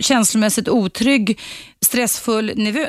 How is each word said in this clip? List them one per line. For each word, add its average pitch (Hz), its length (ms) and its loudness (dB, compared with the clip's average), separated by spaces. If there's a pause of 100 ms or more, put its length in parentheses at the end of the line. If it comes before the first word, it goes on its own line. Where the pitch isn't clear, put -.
känslomässigt 220 680 2
otrygg, 226 720 2 (460)
stressfull 220 680 -2
nivå, 214 340 -2